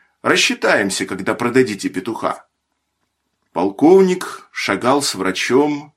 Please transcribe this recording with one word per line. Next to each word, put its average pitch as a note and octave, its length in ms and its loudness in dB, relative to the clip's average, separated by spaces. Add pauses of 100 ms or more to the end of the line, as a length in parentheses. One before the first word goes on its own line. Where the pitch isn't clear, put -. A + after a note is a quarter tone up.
(220)
"Рассчитаемся, D3 840 0
когда G2+ 300 -4
продадите A#2 520 0
петуха". - 580 -6 (1080)
Полковник F3+ 960 2
шагал B2 500 -2
с - 140 -6
врачом C3+ 800 0